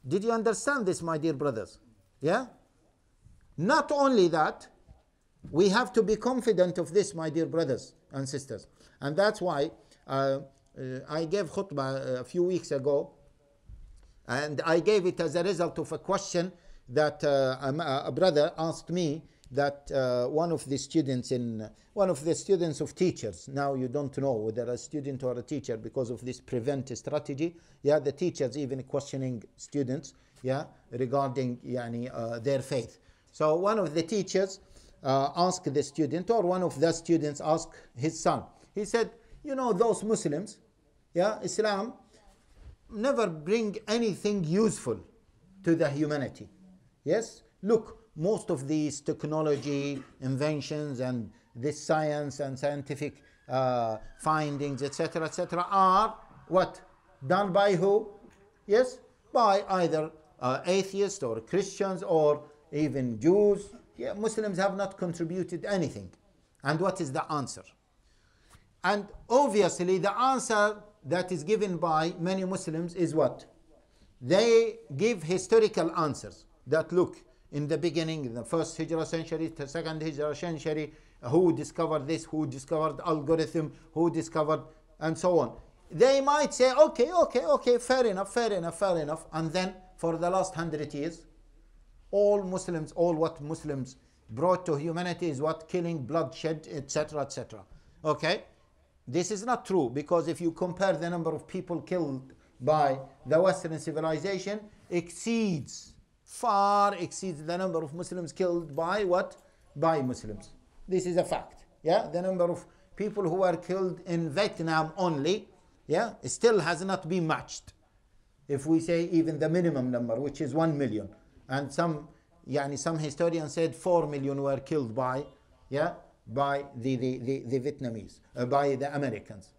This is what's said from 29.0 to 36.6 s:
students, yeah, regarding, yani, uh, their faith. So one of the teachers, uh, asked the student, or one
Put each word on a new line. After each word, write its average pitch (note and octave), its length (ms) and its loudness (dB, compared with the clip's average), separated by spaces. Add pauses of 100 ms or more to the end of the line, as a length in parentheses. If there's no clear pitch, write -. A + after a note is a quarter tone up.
students, C#3 580 -4 (280)
yeah, C3 220 -2 (260)
regarding, B2+ 680 -2
yani, A#2+ 540 -6
uh, A#2 260 -6
their C3 220 0
faith. C3 380 -6 (340)
So D#3 240 2
one G3+ 220 2
of D#3 160 -2
the E3 80 0
teachers, F#3+ 580 -2 (420)
uh, C3+ 340 2
asked F3 360 0
the C#3 100 2
student, D#3 480 -2
or A3+ 120 4
one F#3 200 2